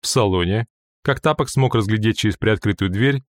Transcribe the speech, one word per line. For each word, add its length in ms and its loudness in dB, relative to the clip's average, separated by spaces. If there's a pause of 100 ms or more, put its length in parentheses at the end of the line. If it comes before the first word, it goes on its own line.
В 40 -10
салоне, 600 0 (360)
как 180 -2
Тапок 280 0
смог 260 0
разглядеть 440 0
через 180 0
приоткрытую 540 0
дверь 400 0